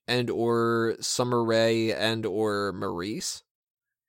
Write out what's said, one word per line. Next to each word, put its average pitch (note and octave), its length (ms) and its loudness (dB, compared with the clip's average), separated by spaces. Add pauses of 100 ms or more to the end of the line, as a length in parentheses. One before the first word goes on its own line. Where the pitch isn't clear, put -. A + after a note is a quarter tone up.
and A#2+ 220 0
or A#2 720 2
Summer B2 440 0
Rae A2+ 480 4
and A2 340 -2
or G2+ 460 0
Maurice. G2 720 -6 (640)